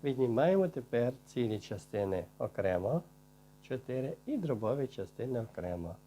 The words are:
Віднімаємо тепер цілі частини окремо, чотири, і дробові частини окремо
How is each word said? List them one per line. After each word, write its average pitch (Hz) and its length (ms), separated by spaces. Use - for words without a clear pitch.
Віднімаємо 139 640
тепер 123 440
цілі 110 360
частини 98 640
окремо, 98 640
чотири, 131 540
і 294 100
дробові 135 500
частини 117 540
окремо 87 560